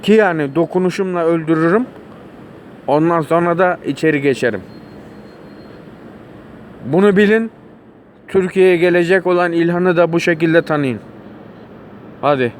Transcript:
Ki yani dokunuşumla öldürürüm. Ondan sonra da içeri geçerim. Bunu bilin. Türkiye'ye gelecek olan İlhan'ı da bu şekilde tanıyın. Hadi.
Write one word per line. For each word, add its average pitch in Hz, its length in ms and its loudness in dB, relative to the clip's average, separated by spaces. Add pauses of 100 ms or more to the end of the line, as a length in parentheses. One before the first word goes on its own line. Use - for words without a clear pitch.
Ki 202 100 2
yani 170 420 0
dokunuşumla 180 680 -2
öldürürüm. 165 640 0 (1000)
Ondan 160 340 0
sonra 170 380 -2
da 180 280 0
içeri 147 340 -2
geçerim. 123 400 -2 (2250)
Bunu 185 300 4
bilin. 214 340 2 (760)
Türkiye'ye 185 480 2
gelecek 175 500 2
olan 180 260 0
İlhan'ı 175 440 0
da 165 160 2
bu 170 80 0
şekilde 165 420 2
tanıyın. 139 380 -2 (1200)
Hadi. 131 400 0